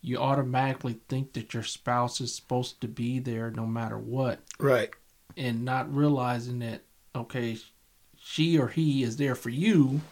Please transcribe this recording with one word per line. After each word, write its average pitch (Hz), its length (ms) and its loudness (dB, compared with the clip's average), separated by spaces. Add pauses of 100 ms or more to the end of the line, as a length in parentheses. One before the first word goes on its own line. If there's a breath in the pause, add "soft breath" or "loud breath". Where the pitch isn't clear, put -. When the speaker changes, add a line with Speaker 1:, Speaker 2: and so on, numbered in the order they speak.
Speaker 1:
you 127 180 -4
automatically 131 880 0
think 135 240 -4
that - 200 -8
your 113 120 -4
spouse 123 560 -2
is 123 140 -6
supposed - 460 -6
to 123 80 -6
be 117 300 -4
there 117 320 -4
no 113 160 -6
matter 113 320 -4
what. 120 400 -2 (200)
Speaker 2:
Right. 127 320 2 (460)
Speaker 1:
And 120 280 -2
not 131 280 -2
realizing 123 680 2
that, 117 220 -6 (320)
okay, 117 440 -4 (580)
she 165 400 2
or 127 120 6
he 147 340 2
is 117 140 -2
there 139 180 0
for - 160 -8
you 151 500 6 (120)